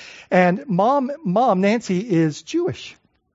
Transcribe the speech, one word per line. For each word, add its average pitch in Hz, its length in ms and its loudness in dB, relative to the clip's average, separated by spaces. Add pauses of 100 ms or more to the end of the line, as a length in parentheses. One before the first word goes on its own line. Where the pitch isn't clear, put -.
(300)
And 180 380 2
mom, 247 440 0 (140)
mom, 202 340 2
Nancy, 196 400 0
is 165 420 0
Jewish. - 540 -6 (400)